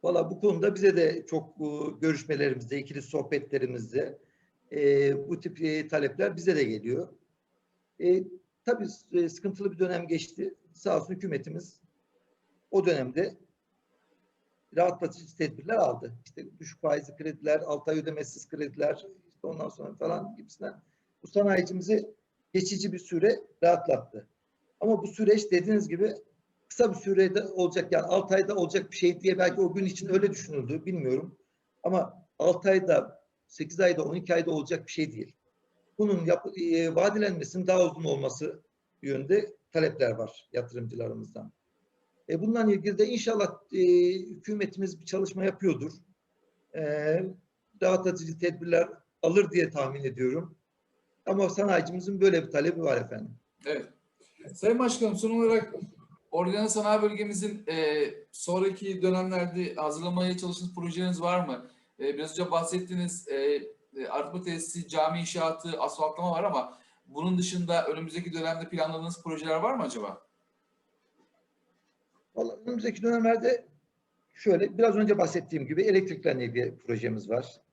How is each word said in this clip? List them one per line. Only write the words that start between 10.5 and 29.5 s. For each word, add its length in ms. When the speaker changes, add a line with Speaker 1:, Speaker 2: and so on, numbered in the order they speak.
Speaker 1:
Sağ 280
olsun 140
hükümetimiz 680
o 160
dönemde 500
rahatlatıcı 600
tedbirler 400
aldı. 360
İşte 340
düşük 220
faizli 360
krediler, 440
altı 300
ay 80
ödemesiz 500
krediler, 460
işte 520
ondan 220
sonra 260
falan 420
gibisinden 440
bu 60
sanayicimizi 840
geçici 400
bir 60
süre 420
rahatlattı. 640
Ama 220
bu 40
süreç 440
dediğiniz 380
gibi 260
kısa 220
bir 60
sürede 480
olacak, 480
yani 120
altı 300
ayda 200
olacak 360
bir 60
şey 240
diye 180
belki 220